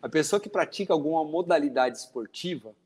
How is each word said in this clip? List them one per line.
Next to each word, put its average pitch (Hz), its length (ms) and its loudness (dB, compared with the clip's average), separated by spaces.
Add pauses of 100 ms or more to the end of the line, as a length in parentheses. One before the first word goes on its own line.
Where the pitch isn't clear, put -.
a 127 80 -8
pessoa 156 320 2
que - 80 -12
pratica 180 460 0
alguma 160 280 0
modalidade 151 760 0
esportiva 117 760 -10 (120)